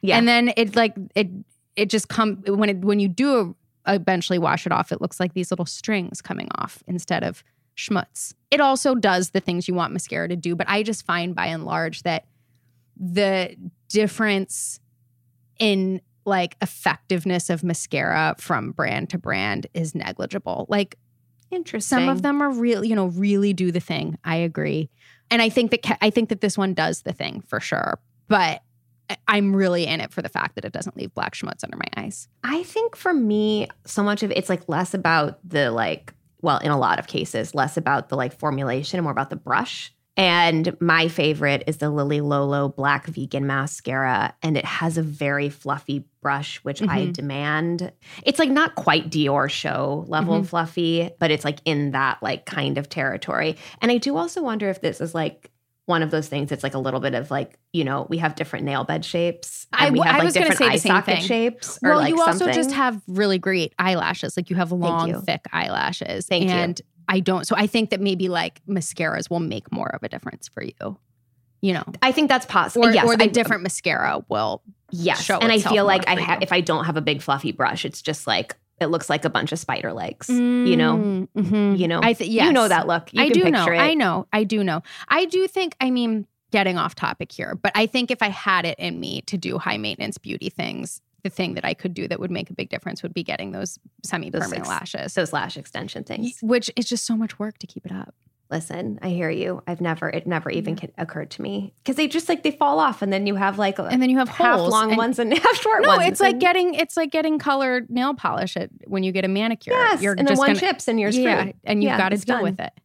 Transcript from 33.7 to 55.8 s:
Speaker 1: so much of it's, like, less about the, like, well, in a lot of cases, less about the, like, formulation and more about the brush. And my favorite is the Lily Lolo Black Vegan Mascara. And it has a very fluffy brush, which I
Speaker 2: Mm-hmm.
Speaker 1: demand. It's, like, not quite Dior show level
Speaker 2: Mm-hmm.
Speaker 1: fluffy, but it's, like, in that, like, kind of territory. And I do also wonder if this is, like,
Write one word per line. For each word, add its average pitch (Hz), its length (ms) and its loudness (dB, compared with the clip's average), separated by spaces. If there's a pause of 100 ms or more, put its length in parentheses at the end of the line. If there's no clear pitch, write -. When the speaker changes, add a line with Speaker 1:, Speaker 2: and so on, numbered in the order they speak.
Speaker 1:
so - 180 -2
much 208 200 0
of 202 80 -2
it's, - 180 -2
like, 175 180 -2
less 175 260 -2
about 160 540 0
the, 143 240 2
like, 104 420 -2 (280)
well, 165 180 2
in 147 120 0
a 143 60 2
lot - 220 2
of - 80 -8
cases, - 480 -6
less 143 220 0
about 135 320 -2
the, 131 80 -2
like, 127 200 -4
formulation 139 600 -2
and 170 40 0
more 147 80 -2
about 135 180 -2
the 170 80 -8
brush. - 560 -4 (240)
And 170 640 4
my 165 280 4
favorite 151 580 2
is 156 100 -2
the 151 140 -2
Lily 147 300 0
Lolo 143 480 2
Black 143 360 0
Vegan 139 400 -4
Mascara. 135 960 0
And 156 160 0
it - 80 -2
has 165 320 -2
a 160 60 0
very 143 460 -2
fluffy 143 560 -6 (160)
brush, 139 420 -4
which 143 180 -6
I 220 40 -2 (180)
Speaker 2:
Mm-hmm. 180 80 -2
Speaker 1:
demand. 151 800 -4 (320)
It's, - 160 2
like, 311 100 4
not 302 260 2
quite 160 360 2
Dior 139 380 2
show 139 580 -4
level 160 280 2
Speaker 2:
Mm-hmm. 196 100 2
Speaker 1:
fluffy, 165 760 -2
but 165 120 4
it's, 147 140 0
like, 147 200 -2
in 147 260 0
that, 135 320 0
like, - 220 -4
kind 139 320 -2
of 143 120 -6
territory. 156 680 -4 (240)
And 233 100 2
I 240 60 4
do 277 200 -2
also 339 240 -4
wonder 220 280 -2
if 190 120 -6
this 165 200 -2
is, 165 140 -6
like, 156 360 -6 (340)